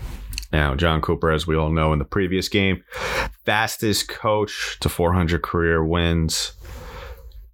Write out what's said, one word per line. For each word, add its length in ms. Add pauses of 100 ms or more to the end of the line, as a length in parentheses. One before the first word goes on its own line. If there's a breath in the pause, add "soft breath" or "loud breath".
(520 loud breath)
Now, 220
Jon 260
Cooper, 300
as 160
we 80
all 160
know 220
in 80
the 40
previous 440
game, 340 (600 loud breath)
fastest 640
coach 720
to 80
four 240
hundred 300
career 420
wins, 680 (1000 loud breath)